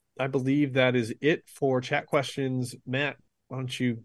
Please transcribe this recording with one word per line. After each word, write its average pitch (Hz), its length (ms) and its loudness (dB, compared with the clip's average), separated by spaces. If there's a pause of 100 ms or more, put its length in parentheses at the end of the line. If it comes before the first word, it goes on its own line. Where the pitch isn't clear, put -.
(200)
I 131 80 0
believe 135 460 0
that 127 220 4
is 117 240 0
it 147 280 2
for 131 340 0
chat 147 240 -4
questions. 131 680 -2 (100)
Matt, 135 320 -2 (300)
why 131 100 -10
don't 127 220 -8
you 123 260 2